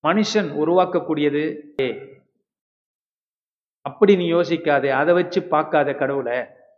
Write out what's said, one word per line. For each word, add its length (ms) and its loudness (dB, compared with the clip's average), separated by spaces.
மனுஷன் 480 0
உருவாக்கக்கூடியது. 880 0
அப்படி 300 4
நீ 160 -2
யோசிக்காதே, 580 0
அதை 240 2
வச்சு 280 0
பார்க்காத 520 0
கடவுளை 440 -4